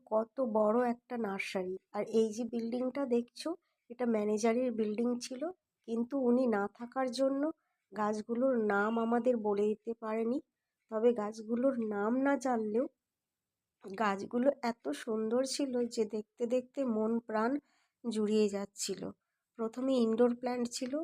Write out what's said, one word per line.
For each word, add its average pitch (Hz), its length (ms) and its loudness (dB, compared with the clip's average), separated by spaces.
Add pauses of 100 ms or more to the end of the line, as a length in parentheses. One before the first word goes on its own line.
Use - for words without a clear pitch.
কত 220 360 0
বড় 214 360 4 (120)
একটা 240 280 -6
নার্সারি। 196 580 -4 (180)
আর 208 100 -2
এই 220 260 2
যে 214 140 -6
বিল্ডিংটা 247 640 -2
দেখছো, 240 440 -2 (400)
এটা 240 160 -6
ম্যানেজারের 226 680 2
বিল্ডিং 220 380 0 (100)
ছিল, 254 220 -10 (460)
কিন্তু 233 300 -2
উনি 247 300 4
না 202 200 2
থাকার 240 440 -4
জন্য 269 400 0 (460)
গাছগুলোর 233 580 0 (100)
নাম 208 340 2
আমাদের 233 380 2
বলে 208 300 0
দিতে 220 260 -4
পারেনি। 226 440 -2 (540)
তবে 220 220 4
গাছগুলোর 226 640 -2
নাম 214 380 0
না 277 180 2
জানলেও 233 500 0 (1120)
গাছগুলো 226 520 0 (100)
এত 233 280 -4
সুন্দর 226 560 0
ছিল 262 400 -2
যে 233 200 -2
দেখতে 214 420 -6
দেখতে 254 380 -2
মন 226 340 0
প্রাণ 220 320 0 (520)
জুড়িয়ে 214 460 2
যাচ্ছিল। 196 520 -6 (580)
প্রথমে 247 340 -2
ইনডোর 240 420 4
প্ল্যান্ট 247 360 -4
ছিল, 254 220 -6 (100)